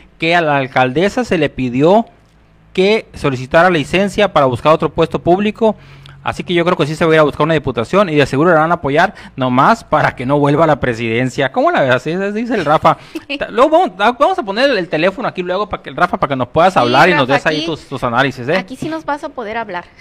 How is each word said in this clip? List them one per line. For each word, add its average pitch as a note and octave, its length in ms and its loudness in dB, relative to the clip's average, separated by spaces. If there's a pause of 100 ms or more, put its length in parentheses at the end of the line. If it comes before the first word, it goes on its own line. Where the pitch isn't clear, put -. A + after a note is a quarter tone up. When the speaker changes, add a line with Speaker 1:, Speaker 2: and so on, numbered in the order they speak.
(180)
Speaker 1:
que E3 160 0
a F3 60 2
la D3 160 0
alcaldesa C#3 680 0
se G3+ 120 -2
le C#3+ 140 0
pidió C#3+ 560 2 (680)
que G3 420 0
solicitara C#3+ 540 2
licencia F#3 640 0
para C#3+ 140 2
buscar C3 260 2
otro E3 180 0
puesto D#3+ 280 -2
público, G#3 580 0 (480)
así F#3 180 -6
que F3 120 -4
yo E3+ 100 2
creo F3+ 120 2
que D3+ 100 0
sí D#3 100 -4
se F3 80 -2
va D#3+ 80 4
a - 40 4
ir D#3 40 6
a D3+ 40 6
buscar C#3+ 200 -2
una D#3+ 100 0
diputación C#3+ 540 0
y D#3 80 -4
de C#3+ 80 4
seguro D3 300 2
la D#3 60 4
van D#3+ 100 2
a F3 60 0
apoyar D#3+ 380 0 (220)
nomás C3 480 2
para C#3 320 0
que B2+ 80 -10
no C#3+ 140 0
vuelva C#3+ 260 2
a D#3+ 40 4
la D3 120 0
presidencia". B2 720 -2
¿Cómo D4 180 0
la E4 120 0
ves? C3 140 2
Así, D3+ 160 -4
así G3 200 -4
dice A3+ 220 -4
el G3 100 -2
Rafa. D#3 320 2 (220)
Speaker 2:
<laughs> C#4+ 200 -10
Speaker 1:
Ta-, - 120 -8
luego A#3 200 2
vamos, D#4+ 280 2
ah, A3+ 200 0
vamos F4+ 200 0
a F4 40 -4
poner A3+ 280 -2
el, A#3 80 -2
el F3 100 -4
teléfono F#3+ 400 -2
aquí F3+ 140 -6
luego F#3 260 -4
para - 140 -10
que C#3 80 -16
el C3 60 -14
Rafa, F3 200 0
para - 140 -4
que C#3 60 -4
nos B2+ 120 -4
puedas F3 240 2
Speaker 2:
Sí, F#3 60 -2
Speaker 1:
hablar C3 320 4
y - 20 4
nos D3 160 0
Speaker 2:
Rafa, C#3 60 0
Speaker 1:
des - 120 0
ahí D#3 120 0
Speaker 2:
aquí, D#3 80 -6
Speaker 1:
tus, D#3+ 200 -8
tus C3+ 160 -10
análisis, B2 460 -2
¿eh? E3 80 0
Speaker 2:
aquí F#3+ 180 -8
sí - 140 -10
nos D#4+ 160 -8
vas D4 180 -6
a D#4+ 60 -10
poder A3+ 300 -10
hablar. F#3+ 260 -10 (160)